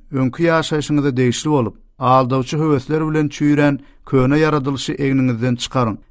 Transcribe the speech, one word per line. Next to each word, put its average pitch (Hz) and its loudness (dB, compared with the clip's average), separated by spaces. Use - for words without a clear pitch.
öňkü 131 -2
ýaşaýyşyňyza 151 0
degişli 127 0
bolup, 123 0
aldawçy 131 0
höwesler 151 0
bilen 156 0
çüýren 147 2
köne 131 2
ýaradylşy 143 -2
egniňizden 127 0
çykaryň. 117 -2